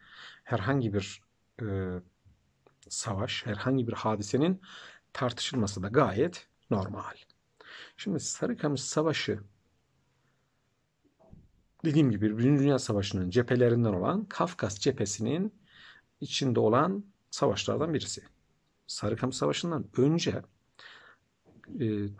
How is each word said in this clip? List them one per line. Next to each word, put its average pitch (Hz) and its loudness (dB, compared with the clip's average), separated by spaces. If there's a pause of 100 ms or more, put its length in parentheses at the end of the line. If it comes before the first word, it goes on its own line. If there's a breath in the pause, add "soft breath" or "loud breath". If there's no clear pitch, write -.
(440 loud breath)
herhangi 117 0
bir, - -4 (400)
e, 110 -6 (1200)
savaş, - -4
herhangi 117 0
bir 110 -4
hadisenin 117 0 (520 loud breath)
tartışılması 117 -2
da 98 -4
gayet 127 2 (220)
normal. 98 -4 (840 loud breath)
Şimdi 180 -4
Sarıkamış - -4
Savaşı, 151 -2 (2500)
dediğim 147 6
gibi 107 2
Birinci 135 6
Dünya 139 4
Savaşı'nın 98 0
cephelerinden 120 4
olan 127 0
Kafkas - -2
cephesinin 135 -2 (640 loud breath)
içinde 127 0
olan 151 4 (260)
savaşlardan 143 0
birisi. - -4 (640)
Sarıkamış 113 -4
Savaşı'ndan 147 -2 (100)
önce, 151 2 (1400 loud breath)
e, 120 0 (340)